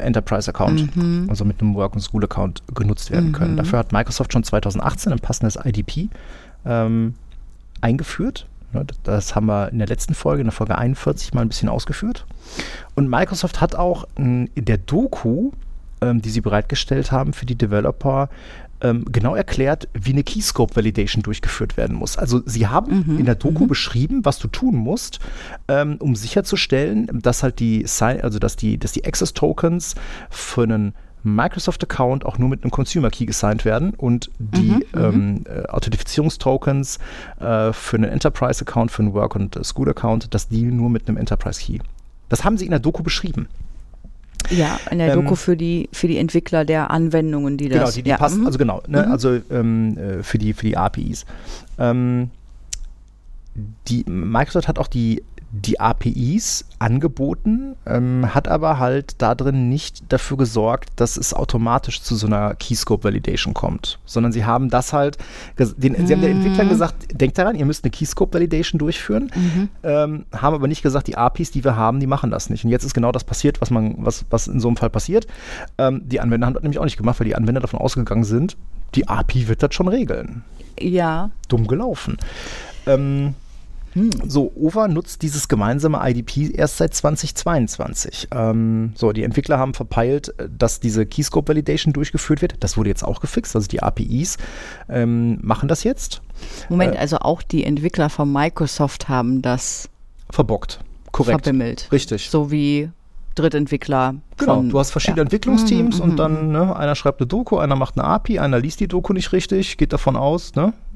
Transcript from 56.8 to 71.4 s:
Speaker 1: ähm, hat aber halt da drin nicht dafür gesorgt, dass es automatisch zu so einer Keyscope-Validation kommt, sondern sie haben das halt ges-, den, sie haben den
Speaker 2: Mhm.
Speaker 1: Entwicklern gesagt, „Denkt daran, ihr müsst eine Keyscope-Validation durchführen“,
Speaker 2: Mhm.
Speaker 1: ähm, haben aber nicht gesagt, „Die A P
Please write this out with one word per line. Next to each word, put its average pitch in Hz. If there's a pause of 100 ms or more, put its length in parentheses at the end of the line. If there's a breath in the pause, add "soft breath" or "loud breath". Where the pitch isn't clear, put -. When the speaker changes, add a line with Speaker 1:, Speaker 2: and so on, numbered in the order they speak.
Speaker 1:
ähm, 123
hat 143
aber 156
halt 131
da 117
drin 131
nicht -
dafür 131
gesorgt, 113
dass 117
es -
automatisch 120
zu 120
so 107
einer 104
Keyscope-Validation -
kommt, -
sondern 120
sie 110
haben 123
das 127
halt 143 (400 loud breath)
ges-, 120
den, 135 (100)
sie -
haben -
den 185
Speaker 2:
Mhm. 190
Speaker 1:
Entwicklern 190
gesagt, -
„Denkt 135
daran, 202
ihr 147
müsst 151
eine 131
Keyscope-Validation 165
durchführen“, 208
Speaker 2:
Mhm. 180 (120)
Speaker 1:
ähm, 151
haben 143
aber 139
nicht 151
gesagt, 139
„Die -
A 123
P -